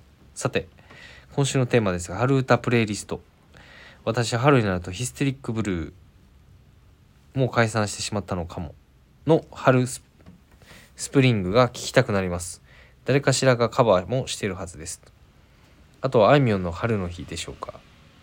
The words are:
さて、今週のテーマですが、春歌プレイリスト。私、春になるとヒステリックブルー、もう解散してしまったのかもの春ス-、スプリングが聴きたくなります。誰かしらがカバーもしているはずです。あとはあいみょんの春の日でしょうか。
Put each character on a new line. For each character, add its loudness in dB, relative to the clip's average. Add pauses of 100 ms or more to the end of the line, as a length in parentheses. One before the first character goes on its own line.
(340)
さ -6
て、 -6 (680)
今 0
週 -2
の 2
テ 2
ー 2
マ 0
で -4
す -10
が、 -8
春 2
歌 2
プ -4
レ 4
イ 0
リ -4
ス -12
ト。 -8 (840)
私、 -2
春 6
に 2
な 0
る -4
と -12
ヒ -8
ス -10
テ -4
リ 0
ッ -14
ク -6
ブ -2
ル -4 (1400)
ー、 -2
も 2
う 0
解 2
散 -2
し -10
て -10
し -8
ま -2
っ -4
た -8
の -4
か -10
も -10 (520)
の 2
春 2
ス-、 -12 (920)
ス -12
プ 4
リ 6
ン 0
グ -2
が 4
聴 -16
き -10
た 4
く -4
な 0
り -2
ま -4
す。 -12 (460)
誰 2
か 2
し 0
ら 6
が 0
カ 2
バ 4
ー -12
も -4
し -8
て -8
い -4
る -8
は -10
ず -16
で -14
す。 -14 (1000)
あ -4
と 4
は 6
あ 8
い 6
み 4
ょ 0
ん -4
の -4
春 -2
の -4
日 -12
で -12
し -12
ょ -12
う -20
か。 -14 (420)